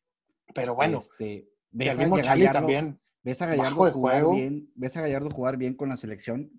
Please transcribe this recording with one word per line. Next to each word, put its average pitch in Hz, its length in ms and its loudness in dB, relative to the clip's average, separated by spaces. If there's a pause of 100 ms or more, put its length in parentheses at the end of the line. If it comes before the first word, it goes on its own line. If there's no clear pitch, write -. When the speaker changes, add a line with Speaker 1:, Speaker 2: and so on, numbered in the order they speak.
(540)
Speaker 1:
Pero 123 220 -4
bueno, 139 240 0
Speaker 2:
Este, - 340 -12
Speaker 1:
y - 160 -16 (220)
Speaker 2:
ves 127 220 -4
Speaker 1:
el - 20 -4
Speaker 2:
a 127 40 -4
Speaker 1:
mismo 160 180 2
Speaker 2:
Ga-, 147 60 2
Speaker 1:
Charlie 135 220 6
Speaker 2:
Gallardo, - 140 4
Speaker 1:
también, 147 420 -2 (220)
Speaker 2:
ves 127 180 -6
a 175 40 0
Speaker 1:
bajo 160 120 0
Speaker 2:
Gallardo 143 280 4
Speaker 1:
de 165 60 6
Speaker 2:
jugar 131 300 0
Speaker 1:
juego. 160 140 4
Speaker 2:
bien, 143 400 -4
ves 127 220 -6
a 165 40 -4
Gallardo 143 280 -2
jugar 127 280 -2
bien 127 180 -2
con 139 140 -6
la 131 80 -6
selección, 117 600 -8